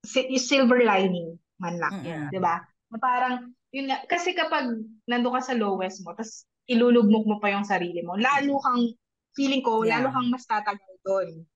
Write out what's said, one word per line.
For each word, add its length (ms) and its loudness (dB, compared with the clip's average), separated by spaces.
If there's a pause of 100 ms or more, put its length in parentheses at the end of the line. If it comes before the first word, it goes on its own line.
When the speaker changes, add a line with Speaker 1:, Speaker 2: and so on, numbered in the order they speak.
Speaker 1:
si-, 240 -2
yung 160 -2
silver 400 4
lining 560 0 (220)
man 180 -6
lang, 140 -4
Speaker 2:
Mm-mm. 420 -8
Speaker 1:
di 60 -4
ba? 180 0 (320)
Na 80 -12
parang, 540 -2 (180)
yun 160 -6
nga, 240 -4
kasi 240 -2
kapag 400 -2 (320)
nandun 320 0
ka 60 -4
sa 100 -4
lowest 480 -2
mo, 140 -14
tas 260 -12 (240)
ilulugmok 560 6
mo 160 4
pa 140 0
yung 100 0
sarili 400 -2
mo, 160 -6
lalo 400 2
kang, 320 0 (400)
feeling 320 -2
ko, 240 0
Speaker 2:
Yeah. 160 0
Speaker 1:
lalo 80 0
kang 160 -2
mas 160 -4
tatagal 500 -6 (140)
dun. 480 -4